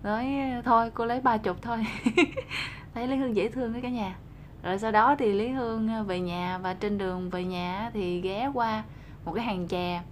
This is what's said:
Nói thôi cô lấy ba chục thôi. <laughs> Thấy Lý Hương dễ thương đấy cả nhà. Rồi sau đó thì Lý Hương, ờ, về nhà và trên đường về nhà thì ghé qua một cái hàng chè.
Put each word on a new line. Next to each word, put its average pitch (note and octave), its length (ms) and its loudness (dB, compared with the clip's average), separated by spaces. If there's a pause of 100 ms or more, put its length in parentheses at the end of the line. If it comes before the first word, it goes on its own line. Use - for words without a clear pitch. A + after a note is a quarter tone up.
Nói A#3 300 0 (300)
thôi A#3 300 6
cô A#3 120 0
lấy A#3+ 160 0
ba B3 160 6
chục G3+ 240 0
thôi. A3+ 240 0 (540)
<laughs> - 540 -8
Thấy A#3+ 140 -2
Lý C4+ 80 2
Hương C4 200 2
dễ G3+ 140 4
thương A#3 240 -2
đấy A#3+ 80 -6
cả B3 80 -4
nhà. G#3 260 -4 (480)
Rồi F#3 160 0
sau A3 120 0
đó A3+ 240 8
thì A#3+ 180 4
Lý G#3+ 160 2
Hương, A3+ 380 0
ờ, A3 160 0
về F#3 160 0
nhà F3+ 380 -2
và F#3 160 -2
trên G#3 240 -2
đường F#3 320 -2
về F3+ 140 -2
nhà F#3 500 -4
thì F3 280 -2
ghé G3+ 320 -2
qua A3+ 300 0 (420)
một E3 80 -6
cái A3+ 120 -2
hàng F#3 220 -2
chè. F3 440 -2